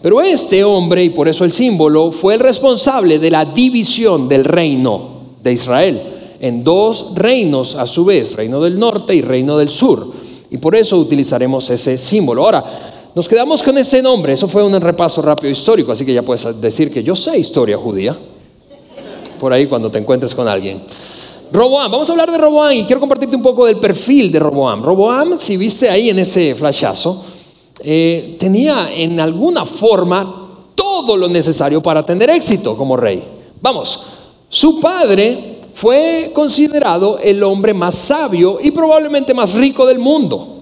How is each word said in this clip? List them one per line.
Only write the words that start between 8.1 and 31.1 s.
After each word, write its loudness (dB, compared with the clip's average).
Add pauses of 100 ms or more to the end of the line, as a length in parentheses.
reino -4
del 0
norte -2
y 4
reino 0
del 2
sur. 0 (400)
Y -10
por 0
eso 2
utilizaremos -2
ese -2
símbolo. 0
Ahora, -2 (240)
nos -2
quedamos 2
con 2
ese 2
nombre. 2
Eso -2
fue 2
un 2
repaso 0
rápido 0
histórico, 0
así -4
que -2
ya 0
puedes -4
decir -2
que -4
yo -2
sé -2
historia 0
judía. -4 (1200)
Por 0
ahí 4
cuando -2
te -4
encuentres -2
con -2
alguien. -4 (680)
Roboam, 2
vamos -2
a -2
hablar 0
de 0
Roboam 4
y 0
quiero 2
compartirte -2
un -2
poco 4
del 2
perfil 2
de 2
Roboam. 0
Roboam, 2
si -4
viste 0
ahí 2
en 0
ese 0
flashazo, -4 (600)
eh, -2
tenía 0
en -2
alguna 0
forma -2 (100)
todo -2